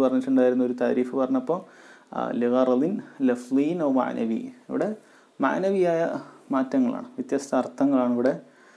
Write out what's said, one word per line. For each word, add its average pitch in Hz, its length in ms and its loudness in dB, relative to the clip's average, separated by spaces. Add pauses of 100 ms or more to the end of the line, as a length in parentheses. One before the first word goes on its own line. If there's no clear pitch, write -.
പറഞ്ഞിട്ടുണ്ടായിരുന്ന 127 640 2
ഒരു 123 140 -4
താരീഫ് 123 340 0
പറഞ്ഞപ്പോൾ, 135 440 0 (560)
ആ, 120 40 -4 (220)
ലിഗറദിൻ 131 520 2 (360)
ലഫ്ലീൻ 139 520 0
ഔ 143 80 0 (100)
മാനവി, 120 420 -2 (260)
ഇവിടെ 147 220 -2 (500)
മാനവിയായ 175 600 0 (520)
മാറ്റങ്ങളാണ്, 127 540 0 (100)
വ്യത്യസ്ത 135 340 -4 (100)
അർത്ഥങ്ങളാണ് 127 540 2
ഇവിടെ 127 180 2 (420)